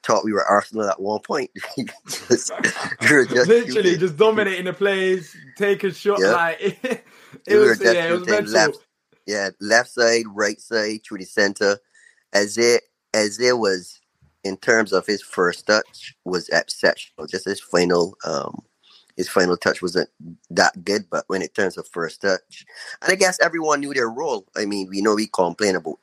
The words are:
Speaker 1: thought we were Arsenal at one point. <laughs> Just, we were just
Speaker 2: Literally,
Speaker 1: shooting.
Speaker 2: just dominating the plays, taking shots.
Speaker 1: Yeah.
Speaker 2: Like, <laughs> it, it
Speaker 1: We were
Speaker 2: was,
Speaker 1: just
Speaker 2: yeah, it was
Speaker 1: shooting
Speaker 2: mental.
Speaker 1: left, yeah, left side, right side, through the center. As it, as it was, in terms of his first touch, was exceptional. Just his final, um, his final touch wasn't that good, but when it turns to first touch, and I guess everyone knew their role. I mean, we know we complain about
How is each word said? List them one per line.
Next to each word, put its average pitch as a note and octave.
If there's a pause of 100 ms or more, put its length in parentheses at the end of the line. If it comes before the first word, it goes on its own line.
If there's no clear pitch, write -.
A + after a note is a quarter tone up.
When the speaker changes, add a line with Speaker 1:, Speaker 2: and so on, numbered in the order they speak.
Speaker 1:
thought G#2+
we A2
were G2
Arsenal G#2
at F#2
one G#2
point. C#3 (260)
<laughs> -
Just, - (500)
we A#2
were C3+
just B2
Speaker 2:
Literally, A#3
Speaker 1:
shooting. F3+
Speaker 2:
just E3
dominating G3+
the F3+
plays, F#3+ (200)
taking G3+
shots. G3
Speaker 1:
Yeah. G3
Speaker 2:
Like, E3+
<laughs> -
it, -
it B3+ (440)
Speaker 1:
We G#3
were G#3+
Speaker 2:
was, A3+
Speaker 1:
just -
Speaker 2:
yeah, E3
it E3+
was F3
Speaker 1:
shooting A2+
Speaker 2:
mental. G#2
Speaker 1:
left, G#2+ (500)
yeah, G2 (120)
left A2
side, A#2
right G#2+
side, G#2+
through G#2
the F#2
center. G2+ (560)
As G2+
it, A#2+ (300)
as G#2+
it B2
was, F#2+ (440)
in F#2+
terms A2
of F#2
his G#2
first -
touch, - (100)
was F2+
exceptional. -
Just -
his G2
final, F2 (100)
um, D2 (520)
his F2+
final F2+
touch -
wasn't F2 (400)
that F2
good, G2+
but D2+
when F#2
it D#2
turns F#2+
to E2
first -
touch, - (380)
and D#3+
I F#3+
guess F#3
everyone D#3
knew C#3+
their B2
role. B2 (100)
I G#2+
mean, G2+
we G2
know G#2+
we G#2+
complain F#2
about E2